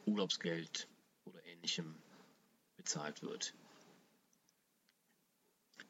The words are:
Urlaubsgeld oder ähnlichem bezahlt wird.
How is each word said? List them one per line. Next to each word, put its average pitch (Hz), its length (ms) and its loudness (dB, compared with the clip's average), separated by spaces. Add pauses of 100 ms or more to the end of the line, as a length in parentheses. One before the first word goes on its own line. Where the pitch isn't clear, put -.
Urlaubsgeld 90 840 2 (360)
oder 90 200 -14
ähnlichem 85 520 -2 (800)
bezahlt - 460 0
wird. - 320 -2 (2250)